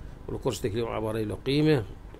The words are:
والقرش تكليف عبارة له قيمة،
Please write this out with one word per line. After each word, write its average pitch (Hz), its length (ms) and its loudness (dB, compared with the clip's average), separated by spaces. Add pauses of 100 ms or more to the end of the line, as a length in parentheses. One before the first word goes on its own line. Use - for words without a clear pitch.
(280)
والقرش 110 300 -2
تكليف 113 280 0
عبارة 110 320 0
له 104 160 -2
قيمة، 143 500 4 (360)